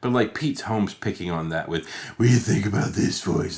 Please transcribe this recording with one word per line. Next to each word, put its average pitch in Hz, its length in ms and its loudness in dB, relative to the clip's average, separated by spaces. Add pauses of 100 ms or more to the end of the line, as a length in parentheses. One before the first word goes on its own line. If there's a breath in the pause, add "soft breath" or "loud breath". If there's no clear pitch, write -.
But, 123 120 0
like, 117 200 4
Pete - 280 -2
Holmes 104 340 0
picking 90 360 -4
on 80 180 -2
that 80 200 -4
with, 82 180 -4 (300 loud breath)
What 117 80 2
do 123 60 8
you 123 80 8
think 104 260 2
about - 280 0
this - 280 0
voice? - 360 -2